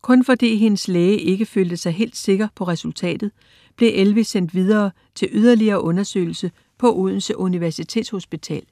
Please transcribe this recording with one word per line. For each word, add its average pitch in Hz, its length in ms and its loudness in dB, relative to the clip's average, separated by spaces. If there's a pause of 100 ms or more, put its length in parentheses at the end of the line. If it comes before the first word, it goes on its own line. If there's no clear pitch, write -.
Kun 254 220 4
fordi 240 320 2
hendes 208 320 2
læge 185 300 2
ikke 190 280 0
følte 180 300 -2
sig 170 160 -4
helt 226 240 -4
sikker 208 380 0
på 190 100 -8
resultatet, 175 680 -6 (460)
blev 233 180 4
Elvie 208 300 2
sendt 185 300 -4
videre 196 360 2 (240)
til - 180 -4
yderligere 214 500 4
undersøgelse 175 680 -2 (280)
på 240 180 2
Odense 190 400 -4
Universitetshospital. 170 1400 -6